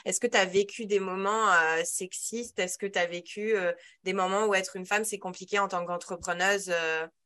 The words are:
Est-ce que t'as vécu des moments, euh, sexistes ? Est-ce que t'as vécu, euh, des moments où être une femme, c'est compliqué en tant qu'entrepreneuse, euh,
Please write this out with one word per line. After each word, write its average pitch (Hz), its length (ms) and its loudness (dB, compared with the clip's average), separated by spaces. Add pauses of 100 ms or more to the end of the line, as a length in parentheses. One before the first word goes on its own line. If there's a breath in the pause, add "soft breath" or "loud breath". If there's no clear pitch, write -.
Est-ce - 160 -2
que - 80 2
t'as 208 160 4
vécu 202 420 0
des 202 140 2
moments, 196 480 0
euh, 165 380 6
sexistes ? - 720 -6
Est-ce 180 180 -2
que 202 100 -4
t'as 190 180 0
vécu, 175 500 -4
euh, 180 160 0 (320 loud breath)
des 185 80 -2
moments 190 360 2
où 202 60 2
être 190 220 0
une 185 100 -8
femme, 208 200 0
c'est 208 120 -6
compliqué 185 420 -4
en 196 100 2
tant 180 160 -2
qu'entrepreneuse, 180 880 -2
euh, 160 340 0 (180)